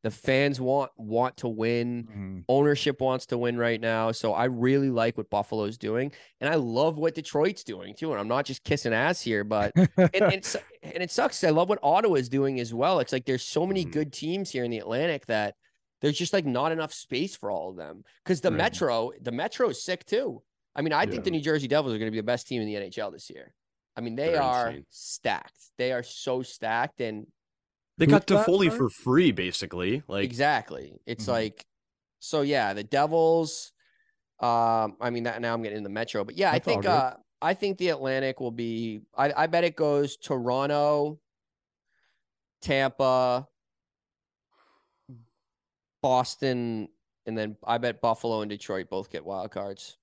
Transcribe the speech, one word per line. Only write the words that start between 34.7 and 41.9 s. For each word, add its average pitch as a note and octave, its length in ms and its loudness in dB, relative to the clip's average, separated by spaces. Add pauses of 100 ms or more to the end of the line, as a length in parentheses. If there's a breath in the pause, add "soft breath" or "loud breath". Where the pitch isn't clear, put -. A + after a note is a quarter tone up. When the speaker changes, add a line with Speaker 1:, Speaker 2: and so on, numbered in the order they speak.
Speaker 1:
I A#2+ 80 -2
mean, A#2+ 140 -4
that, A#2 180 -4
now A#2 140 -2
I'm A#2 80 -4
getting G#2+ 160 -6
into G2+ 100 -8
the G2 60 -8
Metro, A2 280 -4
but A2 140 -8
yeah, F#3 160 2
Speaker 2:
That's D#3+ 160 0
Speaker 1:
I - 40 0
Speaker 2:
all - 20 2
Speaker 1:
think, G3 80 -2
Speaker 2:
good. G3 80 0
Speaker 1:
uh, C#3 240 2 (260)
I E3+ 140 2
think G3 240 -4
the F3+ 100 0
Atlantic C3+ 500 -2
will B2 120 -4
be, A#2 500 -4 (160)
I, C#3 180 2
I D#3+ 120 2
bet E3+ 180 2
it E3 120 0
goes C#3+ 420 2
Toronto, D3 1000 0 (1400)